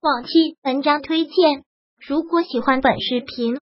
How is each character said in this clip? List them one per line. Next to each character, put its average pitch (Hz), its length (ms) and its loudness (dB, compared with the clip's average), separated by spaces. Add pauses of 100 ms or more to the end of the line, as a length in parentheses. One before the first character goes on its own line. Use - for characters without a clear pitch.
往 254 240 -2
期 320 360 2
文 269 200 -2
章 294 200 0
推 320 220 -2
荐。 302 400 2 (420)
如 294 180 -2
果 339 200 0
喜 262 160 -4
欢 262 220 0
本 240 180 2
视 247 220 -4
频 247 440 -6